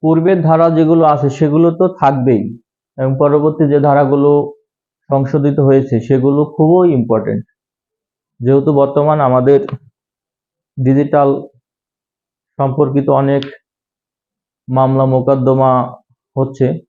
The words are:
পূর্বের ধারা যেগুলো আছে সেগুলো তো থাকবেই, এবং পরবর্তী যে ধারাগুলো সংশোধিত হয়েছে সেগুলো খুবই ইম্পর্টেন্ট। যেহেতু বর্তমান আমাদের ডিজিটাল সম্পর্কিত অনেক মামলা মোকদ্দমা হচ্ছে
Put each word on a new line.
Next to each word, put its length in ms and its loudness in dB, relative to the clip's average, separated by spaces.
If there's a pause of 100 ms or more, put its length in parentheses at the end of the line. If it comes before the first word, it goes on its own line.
পূর্বের 380 0
ধারা 340 2
যেগুলো 300 2
আছে 240 0
সেগুলো 380 0 (100)
তো 80 0 (100)
থাকবেই, 480 0 (540)
এবং 220 -4
পরবর্তী 500 0
যে 100 2
ধারাগুলো 520 2 (760)
সংশোধিত 500 -2
হয়েছে 400 2
সেগুলো 420 0 (100)
খুবই 420 2
ইম্পর্টেন্ট। 500 -2 (960)
যেহেতু 340 0
বর্তমান 480 0
আমাদের 380 2 (1160)
ডিজিটাল 520 0 (1300)
সম্পর্কিত 480 -2 (140)
অনেক 220 -2 (1200)
মামলা 380 0
মোকদ্দমা 680 0 (640)
হচ্ছে 320 -2 (220)